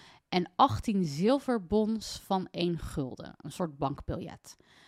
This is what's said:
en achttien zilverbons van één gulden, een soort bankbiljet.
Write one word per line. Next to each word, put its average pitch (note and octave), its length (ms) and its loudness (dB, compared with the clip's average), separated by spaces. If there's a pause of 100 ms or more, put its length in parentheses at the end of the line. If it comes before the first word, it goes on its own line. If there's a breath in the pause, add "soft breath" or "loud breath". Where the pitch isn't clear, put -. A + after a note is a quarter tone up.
(280 loud breath)
en F3+ 280 0
achttien G#3+ 480 4
zilverbons G#3+ 1200 0
van F#3+ 260 -2
één E3+ 280 0
gulden, - 580 -8
een - 160 -12
soort D#3 260 -4
bankbiljet. - 800 -6 (320 soft breath)